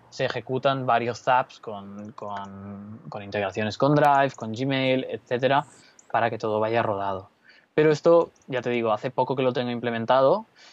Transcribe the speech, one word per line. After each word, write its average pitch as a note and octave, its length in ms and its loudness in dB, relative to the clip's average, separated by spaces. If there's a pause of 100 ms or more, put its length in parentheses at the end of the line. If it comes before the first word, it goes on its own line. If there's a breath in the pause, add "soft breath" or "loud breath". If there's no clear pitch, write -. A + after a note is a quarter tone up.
se - 160 -6
ejecutan C3 600 -2
varios A#2 360 0
zaps C3 380 0
con, G2+ 540 -14
con, G2+ 960 -12
con G#2+ 120 -10
integraciones G#2 560 -4
con C#3 180 2
Drive, C#3 420 4
con A2 160 -10
Gmail, C3 560 -2
etcétera, C3 560 0 (440 soft breath)
para A2+ 200 0
que A#2 80 -4
todo G#2+ 240 -2
vaya A2+ 200 2
rodado. G2 480 -4 (440 soft breath)
Pero D#3 180 4
esto, E3+ 400 4 (160)
ya B2+ 140 -4
te B2 80 -4
digo, A#2 240 2
hace B2+ 180 -4
poco C3 240 0
que C3 80 -2
lo B2+ 80 2
tengo B2 200 -2
implementado A#2+ 760 2 (280 soft breath)